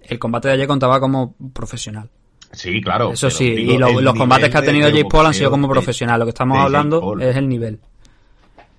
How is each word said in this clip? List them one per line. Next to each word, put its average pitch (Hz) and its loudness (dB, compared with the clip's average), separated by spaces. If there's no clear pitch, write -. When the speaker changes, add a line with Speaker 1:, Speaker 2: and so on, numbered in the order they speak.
Speaker 1:
el - -10
combate 117 -4
de 139 2
ayer 135 0
contaba 135 2
como 131 -2
profesional. 110 -12
Speaker 2:
Sí, 92 -6
claro, 92 -2
Speaker 1:
Eso 135 -4
Speaker 2:
pero 127 -2
Speaker 1:
sí, 127 0
Speaker 2:
digo, 117 0
Speaker 1:
y - 2
lo, 127 2
Speaker 2:
el 131 0
Speaker 1:
los 127 2
combates 131 2
que 127 0
ha 151 4
Speaker 2:
nivel 139 0
de, 147 2
Speaker 1:
tenido 147 4
Speaker 2:
de - 0
Speaker 1:
Jake 147 -2
Paul 156 6
han 156 2
sido 139 0
Speaker 2:
boxeo - -
Speaker 1:
como 139 2
Speaker 2:
de, 135 0
Speaker 1:
profesional. 120 0
Lo 117 0
que 117 -2
estamos 127 -2
Speaker 2:
de - 2
Jake 139 4
Speaker 1:
hablando 147 0
Speaker 2:
Paul. 104 -4
Speaker 1:
es 127 0
el 139 -2
nivel. 117 -6